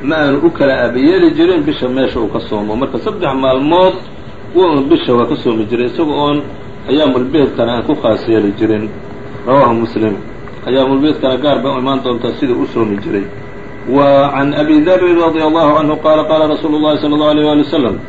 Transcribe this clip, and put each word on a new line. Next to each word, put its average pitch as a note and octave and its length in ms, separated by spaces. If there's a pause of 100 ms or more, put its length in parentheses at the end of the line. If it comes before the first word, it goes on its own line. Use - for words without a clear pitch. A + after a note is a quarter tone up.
Ma D3+ 120
aanu C#3+ 300
u E3 60
kala C#3 220 (120)
aabayeeli D3+ 480
jirin E3 300
bisha C#3+ 240
meesha B2+ 320
uu G#2+ 100
ka - 100
soomo. G#2 360
Marka C3 240
saddex F3+ 340
maalmood C#3 600 (600)
wuu E3+ 320
bisha D3 280
waa A#2+ 120
ka A#2 100
soomi A2 300
jiray, A#2+ 200
isaga D3 280
oon D3 280 (480)
ayaamul C3 360
biidkana B2 480
aan A2+ 100
ku D3 120
khaas A2 320
yeeli G#2 260
jirin. G#2+ 360 (580)
Rawaahu B2+ 340
Muslim. A2 320 (540)
Ayaamul C3+ 340
biidkana C3+ 360
gaar C3+ 220
bay C3+ 120
u C3 80
imaan C3 240
doontaa A#2+ 340
siduu C3 240
u C3+ 60
soomi G#2 340
jiray. G#2 240 (600)
Wa C#3 420
can C#3 240
Abi D3+ 280
Dharrin F3 360
radiyallahu D#3+ 600
anhu D3+ 240
qaala, D#3 240
qaala D#3 280
Rasuulullahi D3+ 480
sallallahu D3+ 320
alayhi D3+ 160
wa D3 200
sallam B2 260 (140)